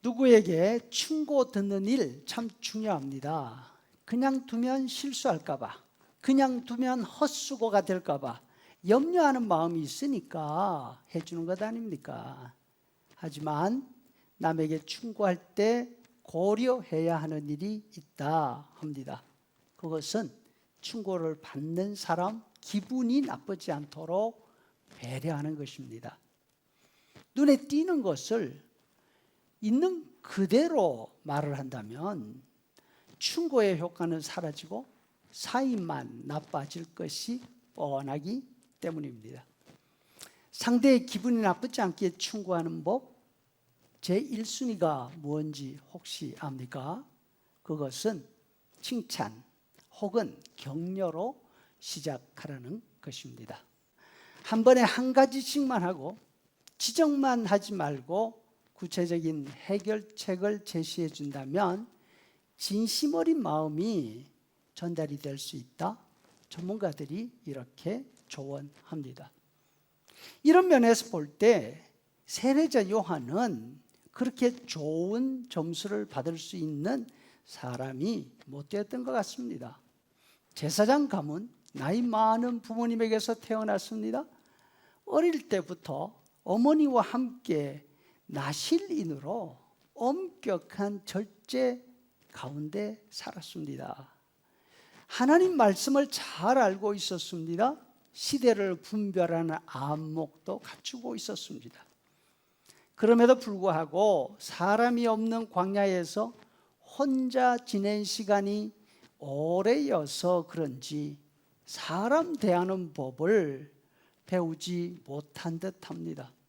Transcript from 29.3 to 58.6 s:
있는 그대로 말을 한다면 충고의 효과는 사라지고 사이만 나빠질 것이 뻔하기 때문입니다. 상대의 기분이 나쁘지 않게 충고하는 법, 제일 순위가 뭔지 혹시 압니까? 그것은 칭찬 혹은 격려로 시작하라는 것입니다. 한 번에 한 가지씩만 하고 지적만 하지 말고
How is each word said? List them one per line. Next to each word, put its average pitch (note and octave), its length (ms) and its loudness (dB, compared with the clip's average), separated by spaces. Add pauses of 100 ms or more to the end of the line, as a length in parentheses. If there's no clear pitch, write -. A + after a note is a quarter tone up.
있는 D4+ 480 2 (140)
그대로 G3 880 2 (140)
말을 D3 340 -2
한다면 B2+ 840 -8 (800)
충고의 A3+ 600 2
효과는 E3+ 400 -4
사라지고 E3+ 680 -8 (440)
사이만 E3 920 -4
나빠질 D3 720 -8
것이 G3+ 480 -8 (320)
뻔하기 C#3+ 720 -6 (340)
때문입니다. C3 640 -10 (1080)
상대의 B3 560 6
기분이 A#3 340 0
나쁘지 A3 400 0
않게 F3+ 380 -2
충고하는 E3+ 640 -4
법, G#3+ 280 -2 (920)
제일 A3 460 -2
순위가 D#3+ 720 -2
뭔지 D3 600 -6 (140)
혹시 - 460 -12
압니까? C#3 680 -10 (580)
그것은 D3+ 640 -4 (540)
칭찬 A2+ 600 -6 (580)
혹은 G3+ 400 -2 (160)
격려로 F3 840 -4 (400)
시작하라는 C#3 1040 -10 (220)
것입니다. B2 600 -16 (800)
한 A3 220 0
번에 B3+ 160 10
한 B3 320 4
가지씩만 C4 720 4
하고 F3 340 -4 (600)
지적만 C4+ 680 4
하지 G3+ 300 2
말고 D#3+ 680 -2 (300)